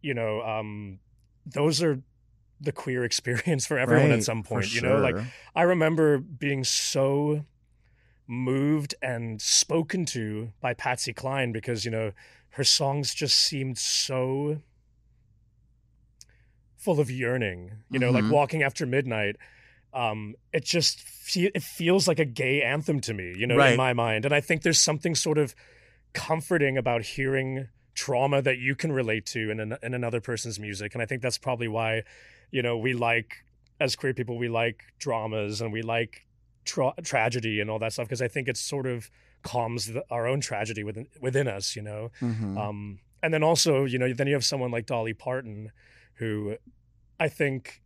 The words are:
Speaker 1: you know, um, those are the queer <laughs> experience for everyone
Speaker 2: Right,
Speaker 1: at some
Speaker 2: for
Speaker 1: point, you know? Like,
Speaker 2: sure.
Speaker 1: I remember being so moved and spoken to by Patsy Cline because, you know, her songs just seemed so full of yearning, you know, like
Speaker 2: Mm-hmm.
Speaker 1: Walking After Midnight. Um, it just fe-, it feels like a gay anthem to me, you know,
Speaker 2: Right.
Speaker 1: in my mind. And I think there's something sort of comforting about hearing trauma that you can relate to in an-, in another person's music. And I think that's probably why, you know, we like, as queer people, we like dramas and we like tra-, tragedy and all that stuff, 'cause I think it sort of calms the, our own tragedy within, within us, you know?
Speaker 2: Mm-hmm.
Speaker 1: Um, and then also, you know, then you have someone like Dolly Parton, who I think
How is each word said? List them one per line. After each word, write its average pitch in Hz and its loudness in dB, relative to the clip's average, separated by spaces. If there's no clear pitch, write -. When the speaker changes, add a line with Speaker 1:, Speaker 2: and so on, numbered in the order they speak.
Speaker 1:
you 147 -4
know, 113 -2
um, 107 -6
those 147 0
are 143 2
the 147 -4
queer 127 -2
<laughs> 117 0
experience 123 0
for 151 0
everyone 127 6
Speaker 2:
Right, 117 6
Speaker 1:
at 107 2
some 113 -2
Speaker 2:
for 104 -4
Speaker 1:
point, 107 -2
you 117 0
know? 127 4
Like, - 4
Speaker 2:
sure. 110 -4
Speaker 1:
I 165 2
remember 160 6
being 139 -2
so 147 2
moved 135 0
and 117 -4
spoken 165 2
to 107 -4
by 123 -2
Patsy 123 -4
Cline 135 -2
because, 110 -4
you 117 -4
know, 110 -2
her 139 -2
songs 139 2
just 139 0
seemed 131 0
so 135 -2
full 165 2
of 139 2
yearning, 117 -2
you 131 0
know, 127 4
like 120 6
Speaker 2:
Mm-hmm. 110 4
Speaker 1:
Walking 147 4
After 139 0
Midnight. 120 0
Um, 110 -2
it 160 -2
just - 0
fe-, - -2
it 170 -4
feels 175 2
like 165 2
a 156 4
gay 131 0
anthem 143 0
to 113 -4
me, 90 -6
you 110 0
know, 123 4
Speaker 2:
Right. 139 8
Speaker 1:
in 117 6
my 127 4
mind. 113 2
And 143 2
I 147 4
think 160 0
there's 165 4
something 156 2
sort 156 0
of 143 0
comforting 151 0
about 120 2
hearing 131 -2
trauma 139 2
that 131 2
you 131 0
can 160 -2
relate 113 0
to 110 -4
in 107 -4
an-, 107 -6
in 120 -6
another 120 -2
person's 110 -6
music. 104 -8
And 120 -4
I 113 -2
think 120 -6
that's 123 -2
probably 120 -4
why, 113 -2
you 127 0
know, 120 0
we 123 0
like, 117 0
as 131 0
queer 131 -2
people, 120 -6
we 120 -2
like 117 0
dramas 110 -2
and 113 -4
we 110 -4
like 117 -4
tra-, 135 0
tragedy 113 0
and 104 -2
all 110 -2
that 110 -4
stuff, 120 -6
'cause 123 -4
I 127 0
think 123 -4
it 120 -2
sort 139 -6
of 120 -6
calms 117 -4
the, 117 -4
our 120 -2
own 139 0
tragedy 107 -4
within, 107 -8
within 131 2
us, 101 -4
you 107 -10
know? 107 -10
Speaker 2:
Mm-hmm. 110 -2
Speaker 1:
Um, 104 -6
and 160 0
then 156 2
also, 156 4
you 127 -2
know, 127 0
then 135 -2
you 143 2
have 131 0
someone 127 -2
like 117 -4
Dolly 113 -2
Parton, 110 -8
who 107 -4
I 156 2
think 135 -4